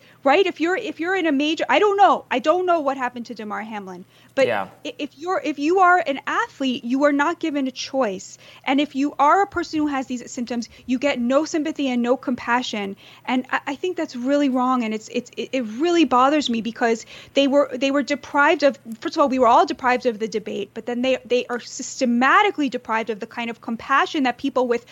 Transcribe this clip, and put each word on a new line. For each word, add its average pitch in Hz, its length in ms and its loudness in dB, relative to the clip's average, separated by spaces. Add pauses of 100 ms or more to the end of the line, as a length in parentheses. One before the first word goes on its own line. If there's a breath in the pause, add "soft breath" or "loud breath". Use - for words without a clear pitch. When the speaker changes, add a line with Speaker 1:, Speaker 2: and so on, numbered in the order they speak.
(220 soft breath)
Speaker 1:
right? 320 240 4
If 349 140 -6
you're, 339 160 0
if - 240 -8
you're 359 160 -2
in 349 100 0
a 311 60 2
major, 302 360 -2
I 262 100 4
don't 403 200 4
know. 330 320 6
I 247 80 0
don't 339 260 2
know 339 160 2
what 269 160 -2
happened 247 300 -6
to 247 80 -12
Damar 202 280 -8
Hamlin. 196 440 -12 (280 soft breath)
But 269 120 4
Speaker 2:
Yeah. 202 220 0 (180)
Speaker 1:
i-, - 120 -10
if - 200 -10
you're, 349 260 -4
if 294 140 -4
you 320 220 2
are 359 260 6
an 277 200 -4
athlete, 285 560 -4
you 262 220 0
are 294 80 4
not 294 280 0
given 285 280 -4
a - 20 -6
choice. 226 680 -6 (260 loud breath)
And 269 160 2
if 294 160 -2
you 285 220 -2
are 320 240 6
a 403 40 0
person 339 340 -4
who 302 80 0
has 269 180 -4
these 247 260 -10
symptoms, 240 380 -6 (160 loud breath)
you 247 120 0
get 277 220 -2
no 262 240 2
sympathy 302 460 -2
and 247 100 0
no 240 160 2
compassion. 240 800 -4 (300 loud breath)
And 254 240 0
I, 262 160 -2
I 285 80 -6
think 359 240 -6
that's 311 180 -6
really 277 320 2
wrong. 254 340 0
And 214 120 -4
it's, 214 180 -10
it's, 247 240 -6
it, - 160 -8
it 262 100 -2
really 302 440 2
bothers 269 420 4
me 226 140 -2
because 226 420 -2 (300 loud breath)
they 277 120 4
were, 277 280 2
they 269 160 0
were 277 120 2
deprived 285 600 0
of, 277 160 2 (240)
first 320 140 -6
of 320 40 4
all, 285 80 4
we 262 100 0
were 254 80 4
all 285 200 6
deprived 254 400 -2
of 220 140 -2
the 220 80 -4
debate, 208 440 -6
but 226 140 -14
then 240 160 -4
they, 254 240 0
they 240 220 0
are 240 120 -4
systematically 269 1120 0
deprived 226 400 -4
of 214 100 -8
the 226 60 -10
kind 233 240 -8
of 226 100 -14
compassion 277 600 -2
that 247 160 -2
people 262 300 -2
with 233 240 -2